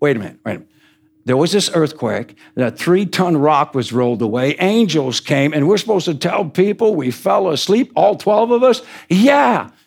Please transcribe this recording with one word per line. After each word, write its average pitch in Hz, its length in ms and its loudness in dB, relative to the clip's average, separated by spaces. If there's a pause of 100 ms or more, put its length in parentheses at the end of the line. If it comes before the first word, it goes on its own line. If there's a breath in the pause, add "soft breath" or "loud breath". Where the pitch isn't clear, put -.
Wait 143 160 0
a - 20 -6
minute, 92 240 -14
wait 110 120 -8
a - 40 -16
minute. - 120 -20 (520 soft breath)
There 127 140 0
was 165 140 0
this 196 220 0
earthquake, 120 640 -4 (200 soft breath)
and 123 100 -2
a 113 60 -4
three-ton 175 680 0
rock 143 380 2
was 117 180 -4
rolled 120 280 0
away, 127 380 -2
angels 180 600 0
came, 143 340 0
and 147 140 0
we're 202 100 2
supposed 202 280 -2
to 165 100 -4
tell 180 300 -4
people 202 500 0
we 127 160 -2
fell 196 380 -2
asleep, 196 460 0
all 196 200 2
twelve 214 360 0
of 240 120 2
us? 247 180 2 (260 loud breath)
Yeah. 226 640 2 (180 soft breath)